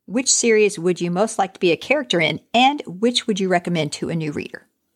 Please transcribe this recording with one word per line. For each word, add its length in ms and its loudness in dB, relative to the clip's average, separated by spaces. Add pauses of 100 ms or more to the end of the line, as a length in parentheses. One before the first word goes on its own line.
Which 240 -2
series 500 2
would 200 0
you 120 -2
most 260 -2
like 160 -2
to 60 -20
be 100 4
a 60 2
character 440 0
in, 200 0 (120)
and 320 2
which 440 -2
would 100 -2
you 100 0
recommend 440 0
to 180 -6
a 60 -4
new 160 -4
reader? 340 -10 (300)